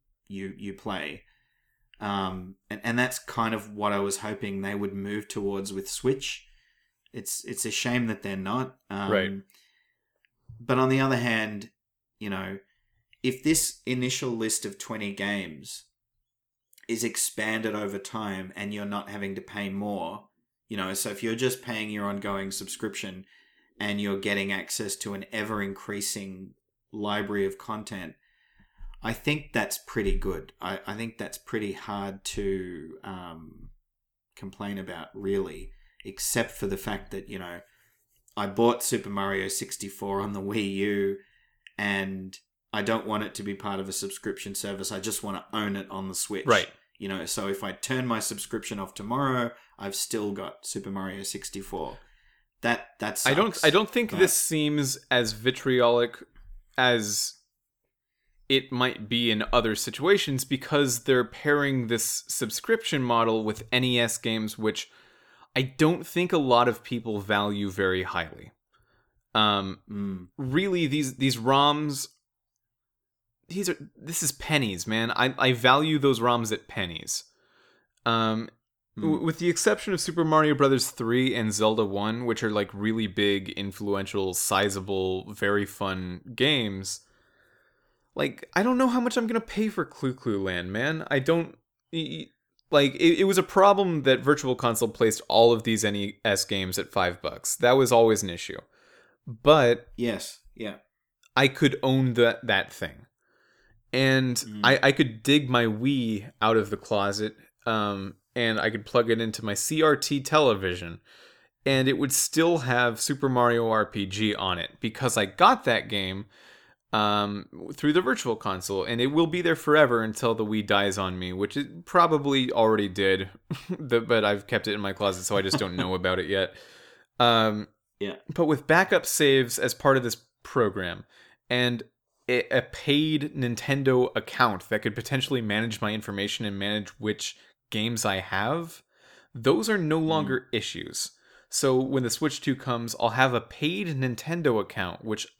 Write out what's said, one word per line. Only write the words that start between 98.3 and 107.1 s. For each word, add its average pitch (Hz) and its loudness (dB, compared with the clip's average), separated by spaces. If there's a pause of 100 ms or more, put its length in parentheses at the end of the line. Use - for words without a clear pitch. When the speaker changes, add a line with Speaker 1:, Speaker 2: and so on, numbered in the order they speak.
Speaker 2:
issue. - -10 (680)
But 123 6
Speaker 1:
Yes, 117 -4 (160)
yeah. 104 -10 (580)
Speaker 2:
I 139 6
could 135 2
own 131 4
that, 117 4
that 98 0
thing. - -10 (880)
And 131 2
Speaker 1:
Mm. 107 -8
Speaker 2:
I, 127 6
I 139 6
could 120 0
dig 139 4
my 120 4
Wii 113 -2 (100)
out 113 6
of 104 0
the 104 -4
closet, 101 -2 (320)